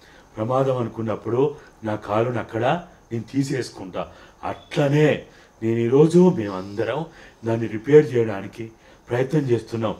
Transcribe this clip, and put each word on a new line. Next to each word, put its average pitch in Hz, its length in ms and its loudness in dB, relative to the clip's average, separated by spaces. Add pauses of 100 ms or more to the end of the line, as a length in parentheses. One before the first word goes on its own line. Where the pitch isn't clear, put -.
(380)
ప్రమాదం 127 400 0
అనుకున్నప్పుడు 113 800 -2 (280)
నా 107 120 -4
కాలుని 113 440 -2
అక్కడ 113 260 -4 (460)
నేను 113 200 -6
తీసేసుకుంటా. 110 760 -6 (360)
అట్లనే 143 840 0 (380)
నేను 113 160 0
ఈరోజు 160 580 6
మేమందరం 104 680 -4 (400)
దాన్ని 117 220 -2
రిపేర్ 127 480 4
చేయడానికి 110 560 -4 (380)
ప్రయత్నం 135 320 0
చేస్తున్నాం. 113 580 -2